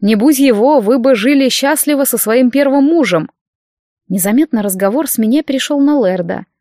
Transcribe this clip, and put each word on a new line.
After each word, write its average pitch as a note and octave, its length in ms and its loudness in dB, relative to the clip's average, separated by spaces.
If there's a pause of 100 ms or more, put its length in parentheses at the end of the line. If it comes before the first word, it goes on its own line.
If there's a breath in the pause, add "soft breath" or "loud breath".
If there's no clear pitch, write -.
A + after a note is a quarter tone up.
Не G#3+ 160 0
будь B3+ 220 2
его, C4 420 2
вы A3+ 180 0
бы C4 160 2
жили C4 340 2
счастливо C#4+ 560 -2
со A#3+ 140 -4
своим A#3+ 320 0
первым C#4 340 2
мужем». C4 460 0 (800)
Незаметно G#3 540 0
разговор G3+ 460 -2
с - 100 -4
меня A#3 260 0
перешёл C#4 360 -4
на C#4+ 180 2
Лэрда. F#3 480 -2 (140)